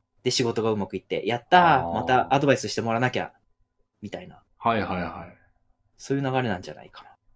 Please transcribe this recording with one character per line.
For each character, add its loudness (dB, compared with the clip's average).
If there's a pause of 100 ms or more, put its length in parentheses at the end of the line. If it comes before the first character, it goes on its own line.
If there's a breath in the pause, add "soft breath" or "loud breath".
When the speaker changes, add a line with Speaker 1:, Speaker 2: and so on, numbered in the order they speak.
(240)
Speaker 1:
で、 -2
仕 0
事 0
が 2
う 0
ま -2
く -8
い -16
っ -16
て、 -4
「や 0
っ -20
た 8
ー、 8 (180)
Speaker 2:
あ -4
ー。 -4
Speaker 1:
ま -2
た 2
ア 4
ド 0
バ 6
イ 2
ス -6
し -8
て -4
も -4
ら 0
わ 0
な 2
き -4
ゃ」 -6 (680)
み -10
た -10
い -18
な。 -20 (160)
Speaker 2:
は 0
い、 0
は -4
い、 -2
は -8
い。 -20 (600)
Speaker 1:
そ -6
う 0
い -4
う -2
流 -2 (100)
れ -2
な -2
ん -14
じ -14
ゃ -12
な -20
い -20
か -20
な。 -20 (260)